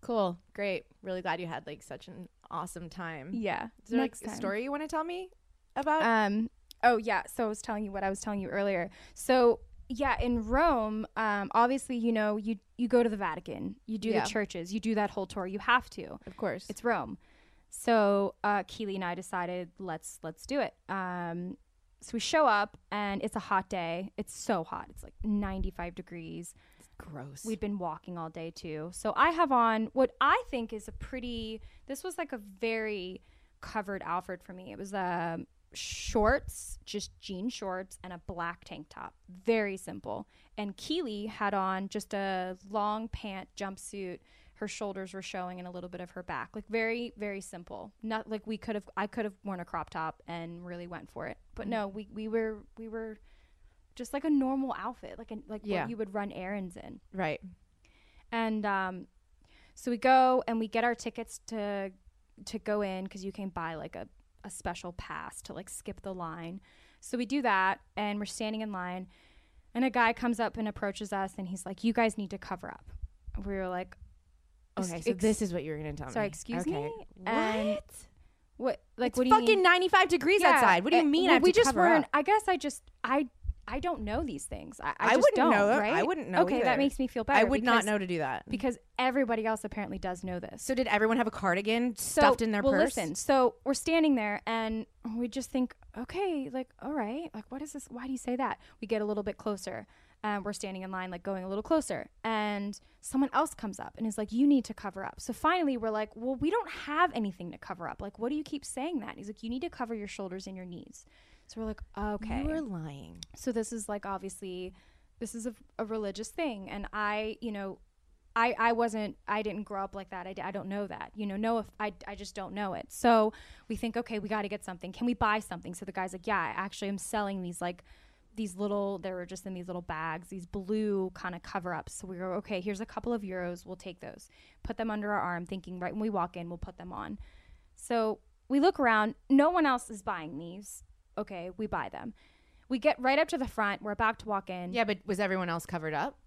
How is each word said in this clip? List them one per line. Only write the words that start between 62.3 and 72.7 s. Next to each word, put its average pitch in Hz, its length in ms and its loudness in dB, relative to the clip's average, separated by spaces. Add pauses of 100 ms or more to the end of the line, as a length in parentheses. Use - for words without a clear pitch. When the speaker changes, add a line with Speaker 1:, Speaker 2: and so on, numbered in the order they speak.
Speaker 2:
to 220 140 -8
go 208 220 0
in 190 260 -2
'cause 190 160 -12
you 196 80 -6
can 190 180 -6
buy, 165 260 -6
like, - 200 -10
a, 87 120 -8 (360)
a 202 60 -12
special 175 440 -8
pass - 500 -10
to, - 100 -12
like, 190 160 -10
skip - 320 -12
the 196 120 -8
line. 170 460 -8 (400)
So - 180 -6
we 240 80 0
do 269 160 0
that 196 380 4 (160)
and 208 240 0
we're 208 60 -4
standing 220 360 -4
in 214 100 -6
line 180 360 -6 (680)
and 247 120 4
a 262 40 4
guy 233 240 6
comes 240 260 0
up 226 180 0
and 220 100 -2
approaches 202 460 -4
us 196 240 -2
and 190 100 -6
he's 185 180 -8
like, 190 180 -6
"You 226 100 4
guys 226 240 4
need 196 140 -6
to 202 60 -8
cover - 320 -8
up." - 220 -14 (540)